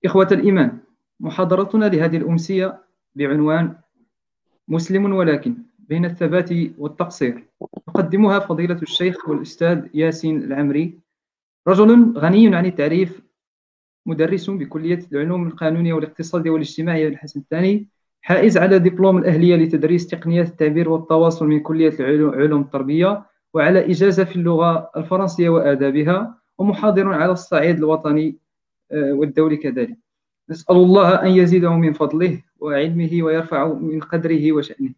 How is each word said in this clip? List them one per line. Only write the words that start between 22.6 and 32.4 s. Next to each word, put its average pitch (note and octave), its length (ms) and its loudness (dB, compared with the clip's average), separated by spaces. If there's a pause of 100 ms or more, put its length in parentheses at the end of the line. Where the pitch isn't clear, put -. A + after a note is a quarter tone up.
التربية، D#3 640 -2 (280)
وعلى E3 380 2
إجازة F#3 320 2
في F#3 120 -6
اللغة E3+ 600 0
الفرنسية F3 540 -2
وآدابها، D3 920 0 (160)
ومحاضر G3 560 0
على E3+ 180 0
الصعيد E3+ 460 0
الوطني، D#3 600 -2 (540)
آه، C#3+ 220 -4
والدولي D3+ 440 0
كذلك. B2 400 -6 (520)
نسأل E3 260 0
الله F#3 460 6
أن F#3+ 60 0
يزيده F3+ 460 4
من E3 200 2
فضله D#3 500 -2 (160)